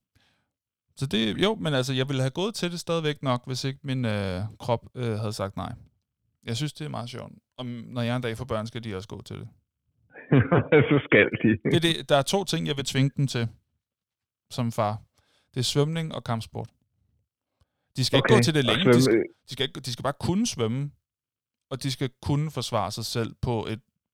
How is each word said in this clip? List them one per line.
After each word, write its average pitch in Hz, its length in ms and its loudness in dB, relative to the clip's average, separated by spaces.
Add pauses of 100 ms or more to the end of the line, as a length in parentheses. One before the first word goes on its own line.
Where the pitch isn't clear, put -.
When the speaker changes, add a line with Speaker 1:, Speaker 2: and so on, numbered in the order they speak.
(960)
Speaker 1:
Så 135 120 -6
det, 202 360 0
jo, 214 120 2
men 160 180 -2
altså, 131 200 0
jeg 131 160 0
ville 135 120 -2
have 131 100 0
gået 202 240 -4
til 175 160 -4
det 175 80 -8
stadigvæk 156 440 -4
nok, 123 240 0
hvis 131 160 -6
ikke 135 200 -4
min, 131 220 -2
øh, 101 340 -2 (200)
krop, - 260 -2 (100)
øh, 120 260 -4
havde 107 120 -4
sagt 98 240 -6
nej. - 160 -8 (680)
Jeg 117 140 -6
synes, 147 160 -4
det 151 120 -12
er 147 40 -8
meget 120 200 -8
sjovt. 107 220 -12 (260)
Om, 127 80 -10
når 120 360 -8
jeg 117 140 0
en 127 60 -2
dag 113 160 -4
får 127 80 -8
børn, 110 220 -4
skal 120 160 -10
de 107 120 -6
også 95 120 -10
gå - 140 -12
til - 180 -14
det. 107 80 -12 (840)
Speaker 2:
<laughs> 147 580 6
Så 147 160 4
skal 104 200 6 (180)
de. 113 60 6 (220)
Speaker 1:
Det 170 40 6
er 170 40 4 (140)
det, - 160 -6
der 147 80 4
er 139 40 4
to 196 220 0
ting, 165 240 -2
jeg 147 100 -2
vil 139 80 -6
tvinge 135 320 2
dem 139 100 2
til 117 200 0 (1000)
som 117 220 -2
far. 107 300 -2 (520)
Det 131 60 -4
er 123 40 0
svømning 156 520 0
og 117 80 -10
kampsport. 113 460 -6 (1300)
De 131 80 2
skal - 120 4
ikke - 80 2
Speaker 2:
Okay, 220 100 8
Speaker 1:
gå 190 80 8
til 156 100 4
det 147 160 4
Speaker 2:
og 117 60 4
Speaker 1:
længe. - 180 6
De 120 80 8
Speaker 2:
svømme - 0 -
Speaker 1:
skal, 113 220 4 (240)
de - 60 -14
skal 135 140 -4
ikke, 156 120 -14
de 131 140 -8
skal - 100 -8
bare 117 160 -2
kunne 208 280 0
svømme, 127 440 -2 (800)
og 131 120 -8
de 139 80 -2
skal 127 180 -4 (120)
kunne 147 300 -2
forsvare 107 400 -4
sig 110 140 -8
selv - 360 -4
på 117 240 -2
et 107 160 -6 (320)